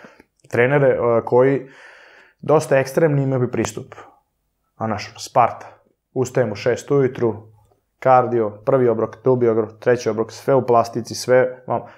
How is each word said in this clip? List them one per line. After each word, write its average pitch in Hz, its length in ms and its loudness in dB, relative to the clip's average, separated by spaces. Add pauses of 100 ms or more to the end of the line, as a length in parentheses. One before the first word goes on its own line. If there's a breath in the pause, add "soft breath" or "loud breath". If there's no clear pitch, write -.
(500 loud breath)
trenere, 135 380 2
e, 113 360 0
koji 127 440 2 (720 loud breath)
dosta 147 360 0
ekstremni 143 460 0
imaju 127 280 -2
pristup. - 440 -6 (800)
A, 113 100 -8
znaš, 104 320 -8
Sparta. - 480 -2 (460)
Ustajem 123 400 -4
u - 20 -8
šest 110 360 -4
ujutru, 127 440 0 (640)
kardio, 120 520 2
prvi 131 380 0
obrok, 110 360 -4
drugi 127 240 2
obrok, 110 220 0 (100)
treći 123 300 0
obrok, 110 220 -4
sve - 220 -2
u 123 120 2
plastici, 117 480 0
sve, 127 520 0
mam-, 120 160 -6 (160 loud breath)